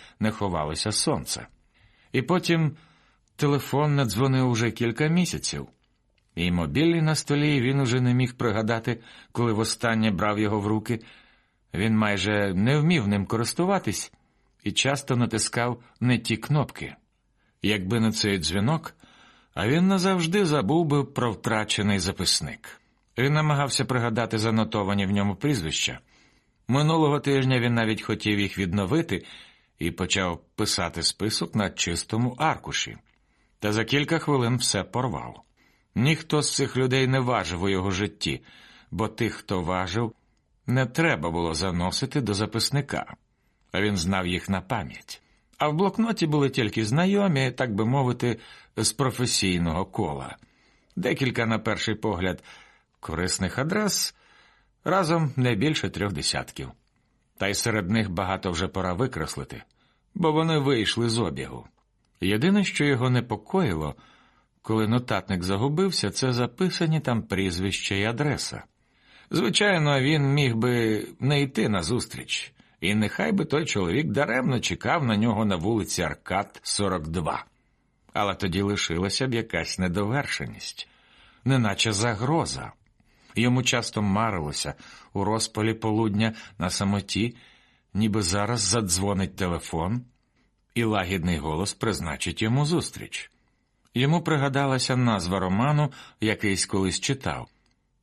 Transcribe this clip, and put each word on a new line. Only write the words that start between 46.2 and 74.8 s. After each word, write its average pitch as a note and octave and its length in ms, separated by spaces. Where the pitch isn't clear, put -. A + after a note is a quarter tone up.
були D3 240
тільки A2 340
знайомі, E3 640
так B2 240
би G#2+ 100
мовити, B2 540
з G#2+ 160
професійного F#2+ 920
кола. C#2+ 520
Декілька, C3+ 500
на A2 120
перший G#2+ 360
погляд, F#2 500
корисних F2+ 580
адрес, F#3+ 560
разом E3 520
не B2 180
більше A#2 360
трьох G2 220
десятків. C2 580
Та G2 100
й G2+ 60
серед G#2 360
них G#2+ 200
багато F#2 400
вже F2 180
пора F#2 240
викреслити, D#2 720
бо D#3+ 180
вони D#3+ 260
вийшли A#2 520
з A2+ 80
обігу. C2 480
Єдине, C#3 440
що - 200
його C3 260
непокоїло, G#2+ 840
коли A2 260
нотатник G#2+ 540
загубився, C3 680
це B2+ 220
записані D#3 680
там A#2 220
прізвища F#2+ 720
й G2 100
адреса. A#2 580
Звичайно, E3+ 720
він C#3 340
міг C3+ 220
би A2+ 500
не C#3+ 220
йти C#3+ 260
на G2 140
зустріч, - 720
і G2 140
нехай G#2+ 380
би G3 120
той D3+ 220
чоловік G2+ 400
даремно C3+ 540
чекав C#3+ 440